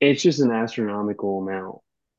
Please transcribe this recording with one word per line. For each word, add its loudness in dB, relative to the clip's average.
it's 4
just 4
an 4
astronomical -2
amount -8